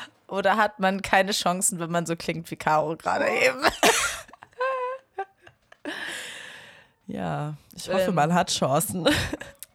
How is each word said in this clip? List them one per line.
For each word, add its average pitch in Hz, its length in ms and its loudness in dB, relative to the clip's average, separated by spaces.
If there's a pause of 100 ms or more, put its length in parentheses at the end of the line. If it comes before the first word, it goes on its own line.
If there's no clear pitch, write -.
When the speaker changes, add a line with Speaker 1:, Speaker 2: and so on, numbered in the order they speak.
(280)
Speaker 1:
oder 190 300 2
hat 214 220 2
man 190 220 2
keine 190 320 4
Chancen, 180 460 0
wenn 165 120 -4
man 170 140 0
so 165 100 -2
klingt 165 340 -6
wie 160 60 -8
Caro 156 400 2
gerade - 340 0
eben? 254 320 2
<laughs> 311 100 4 (3250)
Speaker 2:
Ja, 151 480 -6 (200)
ich - 140 -12
hoffe, 185 200 2
Speaker 1:
Ähm. 180 60 0
Speaker 2:
man 156 180 4
hat 180 180 2
Chancen. 160 600 0
<laughs> - 40 2 (580)